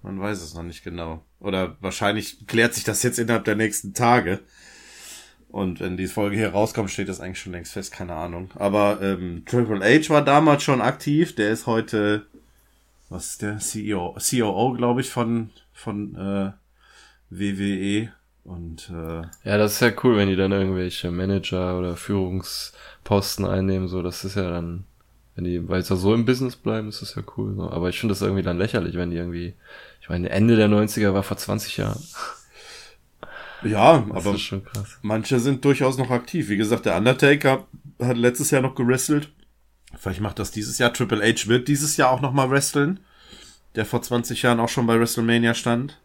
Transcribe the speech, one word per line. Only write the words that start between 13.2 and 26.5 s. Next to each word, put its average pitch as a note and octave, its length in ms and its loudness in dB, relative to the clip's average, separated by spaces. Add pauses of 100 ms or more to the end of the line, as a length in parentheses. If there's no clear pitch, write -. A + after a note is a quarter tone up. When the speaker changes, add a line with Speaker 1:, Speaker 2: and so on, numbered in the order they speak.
Speaker 1:
ist - 120 -10
der? G#2 160 -4
C G#2+ 280 -6
E G#2 80 -2
O, F2 240 -4
C A#2+ 240 0
O G#2+ 80 2
O, A2+ 240 0
glaub A#2+ 240 0
ich, B2+ 100 -4
von, A#2 420 -2 (220)
von, G#2 420 -8
äh, G2 380 -4 (800)
W G2 280 -4
W G2 440 -2
E. A2+ 60 -8 (360)
Und, E2+ 460 -14
äh, E2 320 -8 (260)
Speaker 2:
Ja, G2+ 100 2
das G#2+ 160 4
ist - 60 -4
ja A#2+ 100 6 (140)
cool, B2 120 6
wenn G2+ 120 4
die F#2+ 80 2
dann F#2+ 160 2
irgendwelche F#2 580 -2
Manager F#2 680 -2
oder F2+ 180 -4
Führungsposten - 1500 -4
einnehmen, F#2+ 440 0
so, F2+ 140 -4
das F2 220 -6
ist F#2+ 120 -8
ja F#2 140 -2
dann, F2 340 -8 (520)
wenn F#2 80 -6
die F2 240 -4
weiter F#2 280 0
so F#2+ 160 4
im A#2 140 4
Business B2+ 300 0